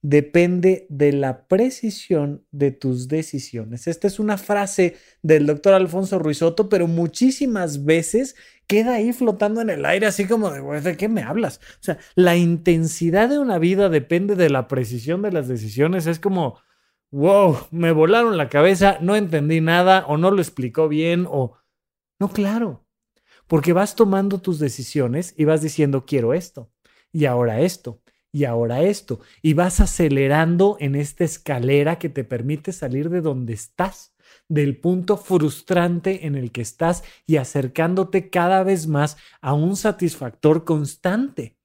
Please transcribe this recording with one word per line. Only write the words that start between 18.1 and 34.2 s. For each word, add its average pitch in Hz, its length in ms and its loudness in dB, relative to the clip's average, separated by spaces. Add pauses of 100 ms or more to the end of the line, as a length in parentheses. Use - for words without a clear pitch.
la 143 100 -2
cabeza, 185 540 4
no 190 140 2
entendí 160 440 0
nada, 180 460 4
o 147 100 -2
no 175 140 2
lo 196 100 2
explicó 139 480 -2
bien, 170 400 0
o". 131 300 -4 (600)
No, 196 140 -2
claro, 208 540 -4 (600)
porque 165 280 2
vas 196 220 0
tomando 196 440 2
tus 175 200 -4
decisiones 135 760 -4
y 156 80 0
vas 156 160 2
diciendo, 143 460 -2
"Quiero 123 260 0
esto, 147 380 -8 (420)
y 151 140 0
ahora 120 340 0
esto, 165 400 -4 (320)
y 147 120 -2
ahora 117 380 -2
esto", 185 360 -2 (240)
y 160 120 2
vas 180 260 0
acelerando 165 1000 2
en 139 160 -2
esta 143 300 -4
escalera 143 760 0
que 165 100 -8
te 139 140 -8
permite 131 480 -6
salir 147 400 -6
de 180 120 -2
donde 127 320 -4
estás, - 600 -10 (340)